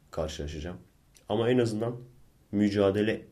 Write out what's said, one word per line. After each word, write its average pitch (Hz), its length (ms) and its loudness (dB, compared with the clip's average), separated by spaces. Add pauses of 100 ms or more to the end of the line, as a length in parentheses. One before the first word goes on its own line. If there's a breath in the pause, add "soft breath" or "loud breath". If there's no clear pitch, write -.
(100)
karşılaşacağım. 78 680 -8 (520)
Ama 113 220 0
en 127 80 4
azından 117 380 -2 (560)
mücadele 101 800 2